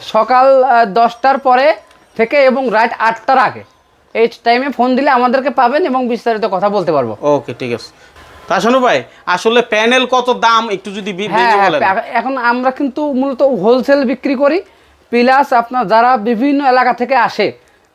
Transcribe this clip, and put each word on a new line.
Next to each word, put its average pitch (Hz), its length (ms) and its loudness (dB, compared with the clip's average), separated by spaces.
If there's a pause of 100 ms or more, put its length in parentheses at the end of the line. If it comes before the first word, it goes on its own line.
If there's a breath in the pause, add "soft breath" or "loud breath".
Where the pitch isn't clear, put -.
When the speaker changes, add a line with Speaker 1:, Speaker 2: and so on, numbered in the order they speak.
Speaker 1:
সকাল, 254 580 2
আহ, 240 220 4
দশটার 233 520 0
পরে 262 380 2 (420)
থেকে 226 200 0
এবং 262 320 2
রাত 220 300 0
আটটার 226 380 0
আগে 127 260 -2 (500)
এই 226 140 2 (160)
টাইমে 247 260 0
ফোন 254 260 0
দিলে 285 140 0
আমাদেরকে 254 400 0
পাবেন 269 360 0
এবং 254 220 -2
বিস্তারিত 226 440 -2
কথা 196 180 -2
বলতে 185 220 -2
পারবো। 120 300 -2
Speaker 2:
ওকে, 143 380 -2
ঠিক 123 140 -6
আছে। - 180 -10 (560 loud breath)
তা 185 120 -2
শানু 233 200 0
ভাই, 175 240 0 (220 loud breath)
আসলে 226 360 0
প্যানেল 240 440 0
কত 247 320 -2
দাম 226 320 0
একটু 196 220 -8
যদি 196 220 -8
বি-, 196 140 -6
Speaker 1:
হ্যাঁ, 202 120 -2
Speaker 2:
ভেঙে 226 180 2
Speaker 1:
হ্যাঁ, 196 120 2
Speaker 2:
বলেন। 156 100 0
Speaker 1:
প্যা-, 190 340 -2
এখন 254 240 -4
আমরা 247 340 -2
কিন্তু 285 420 -4
মূলত 262 280 -4
হোলসেল 262 600 2
বিক্রি 269 320 -2
করি, 285 260 0 (480 soft breath)
প্লাস 262 440 2
আপনার 240 340 -2
যারা 233 300 4
বিভিন্ন 247 480 -2
এলাকা 254 280 2
থেকে 247 220 -2
আসে 202 360 0 (440 soft breath)